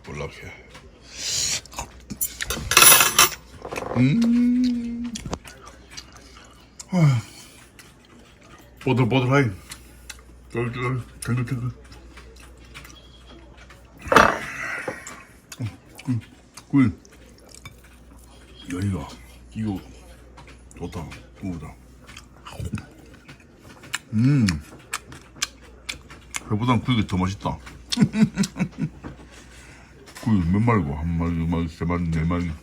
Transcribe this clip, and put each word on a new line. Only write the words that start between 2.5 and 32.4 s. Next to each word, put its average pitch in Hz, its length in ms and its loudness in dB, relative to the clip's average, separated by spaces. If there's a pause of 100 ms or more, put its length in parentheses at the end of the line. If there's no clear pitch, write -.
음. 240 1120 2 (1800)
아휴. 170 160 6 (1800)
보들보들하이. 127 640 4 (1040)
쫄쫄, 123 500 -4 (200)
탱글탱글. 120 480 -2 (4000)
음, 117 60 -4 (420)
음, 120 100 0 (500)
구이. 131 200 6 (1800)
여기가, 90 360 -2 (480)
이거 107 240 -4 (1000)
좋다. 82 280 -10 (340)
구우다. 80 340 -10 (2500)
음. 123 320 6 (2000)
회보단 117 300 2
구이가 110 260 0
더 92 100 -2
맛있다. 92 400 -2 (380)
<laughs> - 20 -4 (2250)
구이 110 180 4 (120)
몇 101 80 4
마리고? 104 360 2
한 82 220 -2
마리, 85 140 0
두 82 160 0
마리, 85 200 0
세 - 180 -8
마리, 87 260 0
네 80 120 0
마리 87 280 0 (120)